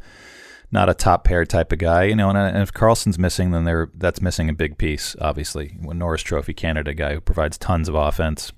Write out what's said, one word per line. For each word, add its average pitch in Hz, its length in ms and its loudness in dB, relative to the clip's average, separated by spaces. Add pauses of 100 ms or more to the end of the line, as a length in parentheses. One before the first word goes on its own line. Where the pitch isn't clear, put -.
(720)
not 98 160 4
a 92 60 4
top - 300 4
pair 87 200 4
type 82 280 0
of 80 60 0
guy, 85 260 4
you 104 100 2
know, 104 140 2
and, 98 100 2
and 98 200 0
if 98 140 0
Carlson's 110 460 2
missing, 90 320 2
then 82 140 0
they're, 82 300 0
that's 87 280 -2
missing 87 260 0
a 78 60 -2
big 76 240 -4
piece, 78 420 -4
obviously. 76 600 -6
When 82 180 -8
Norris 85 240 -2
Trophy 78 320 -4
candidate 76 420 -4
guy 73 180 -4
who 76 60 -6
provides - 380 -2
tons 82 300 -2
of 78 60 -4
offense. 76 640 -2